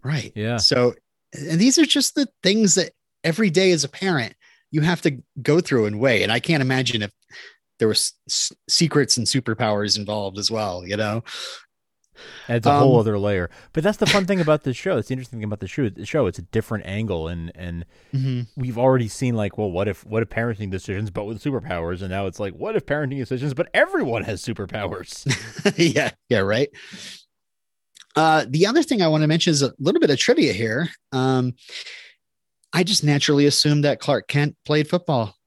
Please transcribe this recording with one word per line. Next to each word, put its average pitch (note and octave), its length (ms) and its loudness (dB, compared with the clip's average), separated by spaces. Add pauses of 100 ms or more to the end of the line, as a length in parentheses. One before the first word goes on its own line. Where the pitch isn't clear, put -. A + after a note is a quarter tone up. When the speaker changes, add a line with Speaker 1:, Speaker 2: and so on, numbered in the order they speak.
Speaker 1:
Right. C3 320 -4
Speaker 2:
Yeah. A2 240 -4
Speaker 1:
So, B2 360 4 (380)
and D#3+ 280 -2
these C4 180 6
are D#4 80 8
just - 280 0
the C#4+ 140 0 (140)
things G3+ 340 4
that F3+ 160 0 (320)
every E3+ 260 2
day F#3 220 4
as D#3 120 2
a C3+ 40 -6
parent, D#3+ 460 -2 (360)
you D3+ 120 0
have E3+ 200 0
to C3+ 200 -2 (200)
go D3 180 2
through B2 260 0
and G#2 120 -4
weigh. A2+ 240 2
And G2 80 0
I A#2+ 100 0
can't D#3+ 220 0
imagine B2+ 400 0
if G#2 80 -6 (680)
there A2+ 100 2
was - 240 0 (160)
s-, - 240 -2 (160)
secrets D3 480 2
and A2+ 100 -2
superpowers G#2+ 720 0
involved G2+ 400 -6
as G2+ 120 -4
well, F#2+ 360 -4
you G2 100 -4
know? G#2+ 280 -2 (1200)
Speaker 2:
Adds A#2+ 180 0
a C#3+ 120 6
whole C3+ 160 8
Speaker 1:
Um, A#2 60 6
Speaker 2:
other G#2 180 0
layer. G2 320 0 (220)
But D#3+ 100 -2
that's G#3 140 2
the G#3 100 0
fun G3 200 2
thing F#3 140 0
about D3+ 220 2
this B2+ 140 -4
show. F#3 220 -2
It's G#2+ 100 -4
the C3+ 60 -4
interesting B2 260 -10
thing G#2+ 40 -6
about G#2 140 -6
the G2 80 -10
show. B2+ 220 -2
The G2 180 -8
show, C#3 200 0
it's F2+ 120 -4
a F2+ 40 -12
different A2 440 -4
angle, F#2+ 400 -4
and, E2+ 300 -8
and E2+ 280 -10 (280)
Speaker 1:
Mm-hmm. C3 300 -2 (180)
Speaker 2:
we've B2 180 -4
already B2+ 300 4
seen, B2 260 -2
like, G#2 240 -2
well, G#2+ 120 -2
what F#2+ 180 0
if, - 180 -6
what A2 160 -2
if - 60 -4
parenting G#2+ 420 -4
decisions, G2 400 -6
but G#2 140 -6
with G#2+ 180 -10
superpowers? F2+ 600 -4
And F#2+ 80 -8
now G2 160 -4
it's F2+ 120 -8
like, G2 160 -6
what G#3+ 220 -4
if - 100 -4
parenting C#3 320 -2
decisions, C3 360 -4
but - 200 -2
everyone A3 500 2
has G2+ 200 -6
superpowers? G2+ 800 -6 (500)
Speaker 1:
<laughs> - 0 -
Yeah, C#3+ 340 2 (180)
yeah, A#2 120 4
right. G#2+ 280 0 (1500)
Uh, D#3 320 4
the D#3 180 2
other C#4 180 2
thing A3 180 0
I E3 60 4
wanna D#3 180 2
mention D#3+ 240 2
is C#3+ 120 2
a B2+ 180 -2
little G3+ 200 2
bit D4 100 4
of C#3 80 2
trivia A#3 340 2
here. A#2 360 -2 (220)
Um, C3 440 0 (1160)
I E3+ 120 2
just F#3 200 -2
naturally C#3+ 420 4
assumed D3 380 2
that C#3 160 0
Clark C3 280 -2
Kent D3 360 0
played D3+ 240 0
football C3+ 460 -2 (120)